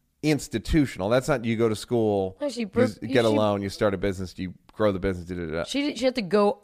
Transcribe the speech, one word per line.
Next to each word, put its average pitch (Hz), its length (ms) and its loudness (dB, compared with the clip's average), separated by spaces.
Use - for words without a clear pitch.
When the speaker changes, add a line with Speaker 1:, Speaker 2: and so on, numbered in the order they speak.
Speaker 1:
institutional. 131 880 0
That's 127 180 2
not, 131 160 -2
you 117 120 0
go 117 120 2
to 107 80 0
school, 101 640 0
Speaker 2:
No, - 80 -4
she 233 120 -8
Speaker 1:
you 226 60 -4
Speaker 2:
broke, 240 220 2
Speaker 1:
s-, 214 100 -8
get - 280 2
a - 20 6
Speaker 2:
she 107 60 4
Speaker 1:
loan, 104 260 2
you 101 80 -4
start 101 240 0
a 95 60 -2
business, 92 400 -4
you 92 160 -8
grow 107 180 2
the 95 80 0
business, 90 280 -4
da, 90 80 -6
da, 87 180 -6
da. 82 120 -2
Speaker 2:
She 277 180 -4
did, 294 160 -4
she 240 80 0
had 254 80 2
to 240 80 -4
go 202 420 2